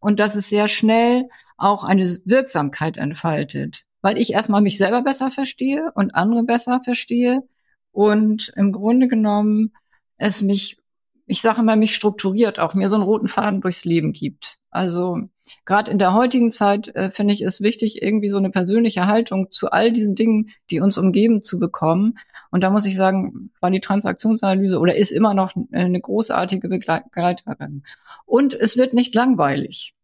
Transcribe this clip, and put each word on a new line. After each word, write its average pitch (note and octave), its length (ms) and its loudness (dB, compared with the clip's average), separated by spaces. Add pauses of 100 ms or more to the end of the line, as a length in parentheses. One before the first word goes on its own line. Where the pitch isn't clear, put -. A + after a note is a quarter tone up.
und G#3 200 0
dass G#3 140 0
es G#3 160 -6
sehr G#3 180 2
schnell A#3 640 2 (260)
auch G3+ 260 0
eine F#3+ 220 2 (220)
Wirksamkeit E3+ 720 0
entfaltet, D3 840 -6 (180)
weil G3+ 160 0
ich - 160 0
erstmal G#3 260 2
mich G3+ 160 2
selber G3 240 2
besser C4+ 300 -2
verstehe C#4 640 -4
und G3 200 -2
andere A3+ 280 2
besser A#3+ 420 -2
verstehe B3 580 -2 (480)
und G#3+ 640 0
im G3 160 2
Grunde A3+ 380 2
genommen G#3+ 640 2 (460)
es G3+ 240 -2
mich, G3 340 -2 (480)
ich - 160 -4
sage A3+ 220 2
immer, A3 140 4
mich G#3+ 180 2
strukturiert, G#3 680 0
auch E3 140 -2
mir F#3+ 160 2
so G#3+ 60 2
einen G#3 80 2
roten G#3+ 240 0
Faden G3 340 -2
durchs F3+ 240 -4
Leben E3 260 0
gibt. - 460 -10 (120)
Also F3+ 520 -4 (420)
grad G#3 240 0
in G3+ 100 0
der F#3 160 4
heutigen A#3+ 360 4
Zeit, G3+ 460 0
äh, F#3+ 140 -2
finde G3+ 220 0
ich G#3 100 -2
es - 180 -4
wichtig, G#3+ 420 -2
irgendwie G#3 260 0
so G3+ 100 0
eine F#3+ 120 0
persönliche G3 560 0
Haltung G3 460 0
zu - 180 -4
all A3+ 220 2
diesen G#3+ 220 0
Dingen, A3 360 0 (200)
die F3 100 -2
uns G3 180 2
umgeben, G3+ 440 4
zu - 160 -6
bekommen. F3+ 600 0 (320)
Und F#3 140 0
da F#3+ 60 2
muss G#3 160 2
ich F#3+ 100 -2
sagen, F#3+ 540 -2 (100)
war F3+ 100 0
die F#3+ 100 0
Transaktionsanalyse G3 1000 0
oder E3+ 180 2
ist G3+ 160 2
immer G#3 220 2
noch, F#3+ 200 -2
äh, - 260 -4
eine F3+ 200 0
großartige F#3 680 -4
Begle-, F3+ 360 -4
Begleiterin. E3+ 800 -6 (400)
Und C4+ 300 2
es - 220 -2
wird B3+ 180 0
nicht A#3+ 200 0
langweilig. F3 880 0